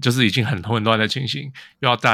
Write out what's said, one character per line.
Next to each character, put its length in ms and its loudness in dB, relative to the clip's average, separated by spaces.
就 100 0
是 140 2
已 60 4
经 120 0
很 200 -2
混 200 -2
乱 160 2
的 80 2
情 220 -6
形， 240 -8
又 100 0
要 40 2
大 200 2